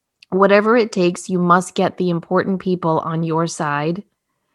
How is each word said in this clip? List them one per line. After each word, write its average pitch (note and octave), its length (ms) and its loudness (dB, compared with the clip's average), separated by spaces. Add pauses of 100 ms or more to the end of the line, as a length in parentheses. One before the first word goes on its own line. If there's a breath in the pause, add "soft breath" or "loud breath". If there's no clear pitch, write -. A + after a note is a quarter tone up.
(300)
Whatever G3+ 460 4
it A3+ 160 0
takes, F3 380 -2
you F#3 80 0
must F3 360 2
get F#3 220 -2
the F3+ 140 -2
important F3+ 500 -2
people E3+ 400 -2
on E3 220 -4
your E3 240 -2
side. D#3+ 580 -4 (500)